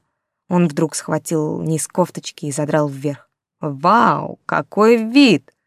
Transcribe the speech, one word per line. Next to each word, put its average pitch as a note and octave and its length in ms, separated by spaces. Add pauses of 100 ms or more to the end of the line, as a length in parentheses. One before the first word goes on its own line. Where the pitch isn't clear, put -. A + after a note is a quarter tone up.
(500)
Он F3 180
вдруг D3+ 280
схватил D#3+ 680
низ D#3+ 260
кофточки - 600
и C#3+ 40
задрал D3+ 380
вверх. C#3 400 (320)
«Вау, D#3+ 840
какой G#3 520
вид!» A3+ 560 (140)